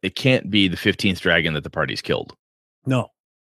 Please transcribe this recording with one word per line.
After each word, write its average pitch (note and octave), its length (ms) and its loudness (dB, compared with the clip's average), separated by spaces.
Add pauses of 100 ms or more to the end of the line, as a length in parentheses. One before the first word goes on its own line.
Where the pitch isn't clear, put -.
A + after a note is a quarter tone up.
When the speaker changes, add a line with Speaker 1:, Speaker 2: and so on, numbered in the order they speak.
Speaker 1:
it F#2+ 120 -4
can't - 360 0
be G2+ 180 4
the E2+ 100 -2
fifteenth G2 420 0
dragon E2+ 320 2
that D2 120 -4
the - 60 -12
party's D2 300 -4
killed. - 340 -4 (520)
Speaker 2:
No. B2+ 220 -2 (420)